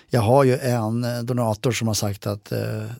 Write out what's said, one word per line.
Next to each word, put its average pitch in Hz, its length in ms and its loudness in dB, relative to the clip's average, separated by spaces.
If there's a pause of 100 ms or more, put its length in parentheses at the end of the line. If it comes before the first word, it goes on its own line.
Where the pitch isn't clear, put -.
jag 123 120 2
har 127 220 6
ju 127 140 4
en, 120 460 -2
eh, 120 160 -4
donator 117 520 0
som 113 160 -2
har 110 80 0
sagt 101 320 -4
att, 104 240 -6
eh, 117 80 -2 (400)